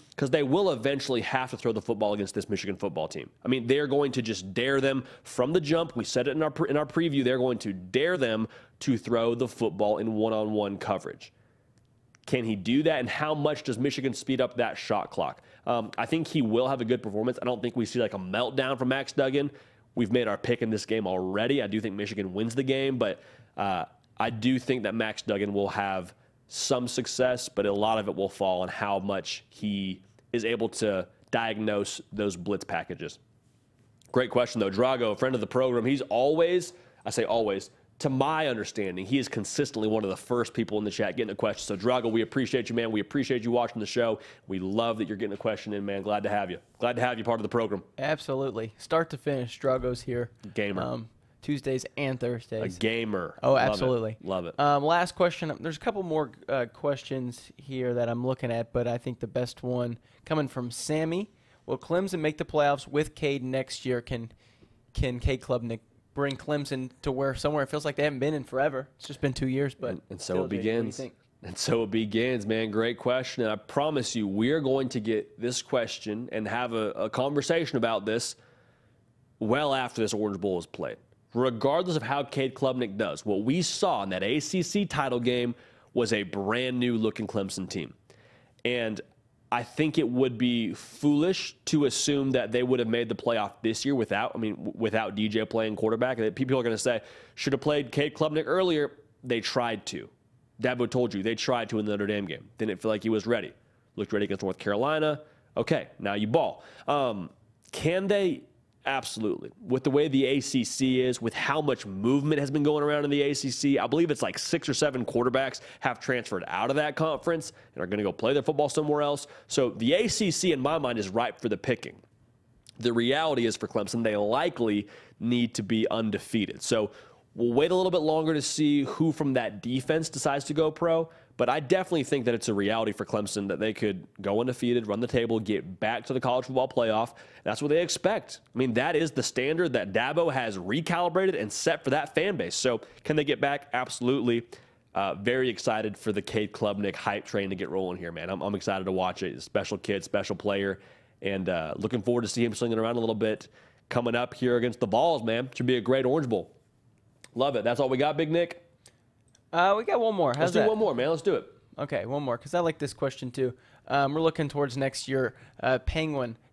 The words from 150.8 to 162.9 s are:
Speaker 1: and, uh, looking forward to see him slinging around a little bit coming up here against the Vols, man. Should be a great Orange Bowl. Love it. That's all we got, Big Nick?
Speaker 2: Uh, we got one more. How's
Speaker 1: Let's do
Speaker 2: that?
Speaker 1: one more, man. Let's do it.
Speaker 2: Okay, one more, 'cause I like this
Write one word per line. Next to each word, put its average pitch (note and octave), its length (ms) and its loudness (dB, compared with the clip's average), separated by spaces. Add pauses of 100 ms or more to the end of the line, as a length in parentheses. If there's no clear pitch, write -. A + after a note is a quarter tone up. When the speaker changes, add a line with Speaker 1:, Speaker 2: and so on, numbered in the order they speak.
Speaker 1:
and, F#2+ 280 -2
uh, D#2+ 280 -2
looking A2 240 -2
forward A#2+ 220 0
to G#2+ 40 -2
see A#2 160 -2
him A#2 120 0
slinging A#2 240 0
around A2+ 160 0
a A#2+ 40 -2
little A2+ 140 2
bit G#2+ 340 -2 (420)
coming A#2+ 260 0
up B2 180 -2
here B2 240 2
against A#2 220 0
the A#2 80 0
Vols, C3 360 2
man. A#2 300 0
Should B2 140 -4
be B2+ 100 4
a A#2 40 -2
great B2+ 260 2
Orange C#3+ 200 2
Bowl. G2+ 240 -2 (840)
Love C3 200 2
it. G#2+ 80 0
That's A#2 160 2
all C3+ 100 4
we C3 80 0
got, D3 200 2
Big D#3 140 0
Nick? E3+ 320 0 (880)
Speaker 2:
Uh, F#3 240 4
we A3+ 80 -2
got C#4 140 2
one A3+ 140 2
more. E3 180 2
How's C3+ 80 0
Speaker 1:
Let's E3+ 140 2
do - 60 4
Speaker 2:
that? A3 100 6
Speaker 1:
one G#3+ 80 2
more, G#3 160 2
man. B2 160 0
Let's D#3+ 120 0
do F3+ 140 2
it. - 100 -2 (340)
Speaker 2:
Okay, C3+ 260 -4
one C#3 180 -4
more, B2 140 -2
'cause - 160 -10
I F3 60 2
like E3 200 0
this C#3 140 -4